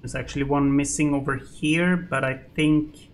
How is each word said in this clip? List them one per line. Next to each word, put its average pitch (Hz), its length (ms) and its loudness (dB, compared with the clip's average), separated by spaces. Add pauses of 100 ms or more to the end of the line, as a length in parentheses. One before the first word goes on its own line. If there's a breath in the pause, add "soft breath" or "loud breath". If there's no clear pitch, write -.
There's 127 160 -10
actually 135 260 -6
one 139 320 2
missing 143 400 2
over 139 220 -2
here, 170 600 0
but 135 280 -4
I 131 160 -4 (160)
think 151 580 0